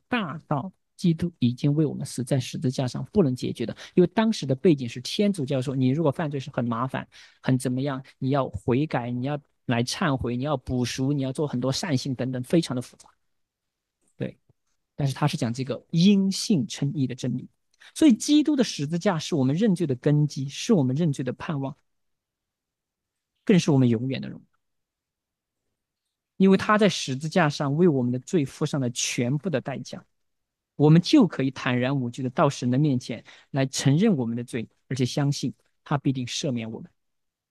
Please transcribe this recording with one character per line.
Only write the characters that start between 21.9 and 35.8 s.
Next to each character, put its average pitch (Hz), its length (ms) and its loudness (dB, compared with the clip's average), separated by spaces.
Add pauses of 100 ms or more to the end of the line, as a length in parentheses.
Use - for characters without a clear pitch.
更 202 160 6
是 170 120 2
我 139 80 6
们 127 100 6
永 117 200 2
远 131 120 -4
的 - 80 -8
荣 - 100 -12
耀。 - 80 -20 (1900)
因 190 120 6
为 190 80 8
他 214 180 2
在 214 100 6
十 139 300 0
字 156 140 -6
架 165 180 4
上 143 280 -2
为 180 120 6
我 135 140 2
们 123 100 0
的 127 60 -2
罪 147 260 0
付 151 220 -4
上 147 120 -4
了 127 120 0
全 127 480 -2
部 196 100 -6
的 147 100 -2
代 131 200 -8
价， - 260 -14 (720)
我 147 160 6
们 160 100 8
就 262 260 6
可 - 160 -4
以 135 80 0
坦 123 300 -2
然 135 180 0
无 123 120 -4
惧 135 120 -10
的 131 60 -4
到 156 220 2
神 127 200 -4
的 127 60 2
面 143 240 2
前 - 240 -10 (280)
来 139 120 0
承 135 320 2
认 208 180 4
我 127 120 0
们 117 100 -4
的 120 80 -6
罪， 117 240 -8 (200)
而 135 60 -4
且 127 80 -2
相 143 300 0
信 135 220 -4 (280)